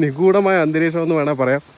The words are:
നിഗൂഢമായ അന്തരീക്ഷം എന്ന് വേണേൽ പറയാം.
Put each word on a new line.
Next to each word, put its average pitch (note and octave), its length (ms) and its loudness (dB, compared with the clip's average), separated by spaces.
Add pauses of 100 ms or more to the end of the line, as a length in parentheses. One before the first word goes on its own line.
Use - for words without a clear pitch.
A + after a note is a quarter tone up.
നിഗൂഢമായ F#3+ 640 2
അന്തരീക്ഷം D#3+ 400 -2
എന്ന് E3 140 0
വേണേൽ D3 200 -2
പറയാം. C3 220 0 (160)